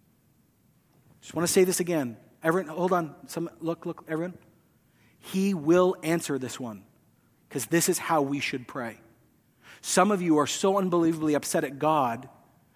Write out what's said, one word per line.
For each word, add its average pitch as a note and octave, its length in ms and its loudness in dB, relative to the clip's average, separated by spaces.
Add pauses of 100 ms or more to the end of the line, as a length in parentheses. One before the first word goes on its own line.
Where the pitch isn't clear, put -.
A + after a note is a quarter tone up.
(1200)
Just - 120 -20
want D#3+ 140 -2
to - 40 0
say F#3+ 120 6
this F3+ 160 0
again. D3+ 360 -2 (280)
Everyone, E3 300 0
hold F3+ 200 0
on. E3 220 -2 (100)
Some, E3 240 -8 (100)
look, E3 280 -6
look, - 200 -10
everyone. E3 300 -6 (840)
He F#3+ 360 0
will F3+ 480 4
answer D#3 340 -2
this B2+ 220 -10
one, A2 240 -12 (680)
'cause C3+ 160 -6
this E3 240 2
is F3 80 2
how D#3+ 240 0
we C#3 180 -2
should C3 280 -6
pray. A#2 320 -10 (840)
Some F#3+ 300 4
of F#3+ 100 0
you E3 160 4
are C#3+ 100 4
so G3 300 2
unbelievably E3 560 2
upset D3+ 300 0
at C#3 160 -8
God C3+ 500 0 (460)